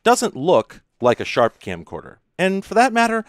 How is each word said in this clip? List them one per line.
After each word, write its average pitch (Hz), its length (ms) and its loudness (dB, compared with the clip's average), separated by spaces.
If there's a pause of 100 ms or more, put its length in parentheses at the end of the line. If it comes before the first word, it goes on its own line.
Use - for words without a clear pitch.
doesn't 233 320 2
look 135 460 0 (200)
like 120 180 2
a 104 60 -8
Sharp - 340 -2
camcorder. - 580 -14 (220)
And 190 240 -2
for - 120 -18
that 233 180 2
matter, 226 360 -2